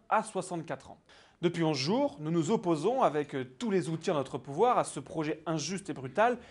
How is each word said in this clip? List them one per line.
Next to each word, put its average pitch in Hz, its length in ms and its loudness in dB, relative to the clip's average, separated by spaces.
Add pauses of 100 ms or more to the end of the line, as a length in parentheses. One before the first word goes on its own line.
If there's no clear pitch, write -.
à 208 160 2
soixante-quatre 170 680 -8
ans. - 100 -20 (400)
Depuis 170 240 2
onze 156 120 2
jours, 233 440 0
nous 151 100 -4
nous 165 180 2
opposons 180 520 2
avec, 151 340 2
euh, 131 80 -2 (160)
tous 233 120 -2
les 165 180 2
outils 160 200 -2
en 185 40 2
notre 143 240 -2
pouvoir 185 400 2
à 151 80 2
ce - 160 -8
projet 156 440 -4
injuste 160 440 -4
et 151 40 -6
brutal 147 440 0 (140)